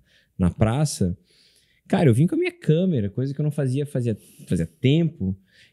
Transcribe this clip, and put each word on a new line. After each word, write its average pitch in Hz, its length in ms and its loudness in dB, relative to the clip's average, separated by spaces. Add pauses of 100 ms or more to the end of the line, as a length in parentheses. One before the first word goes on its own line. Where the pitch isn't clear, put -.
(400)
na 90 100 2
praça, 110 680 0 (720)
cara, 156 220 2
eu 110 60 6
vim 139 100 2
com 180 80 0
a 302 40 -2
minha 359 140 -2
câmera, 160 600 0
coisa 135 200 -6
que 143 80 -10
eu 147 40 -2
não 151 80 -2
fazia, 139 340 -2
fazia, 120 320 -4 (300)
fazia 92 180 -2
tempo, 135 720 0 (360)